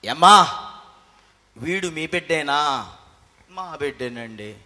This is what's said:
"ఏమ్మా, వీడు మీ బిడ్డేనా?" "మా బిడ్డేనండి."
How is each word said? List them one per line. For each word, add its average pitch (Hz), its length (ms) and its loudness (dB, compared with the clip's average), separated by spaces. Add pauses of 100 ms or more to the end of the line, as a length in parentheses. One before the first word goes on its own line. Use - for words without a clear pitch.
"ఏమ్మా, 175 400 8 (1080)
వీడు 180 300 -6
మీ 160 200 -8
బిడ్డేనా?" 147 840 -2 (580)
"మా 185 300 -12
బిడ్డేనండి." 117 760 -10 (100)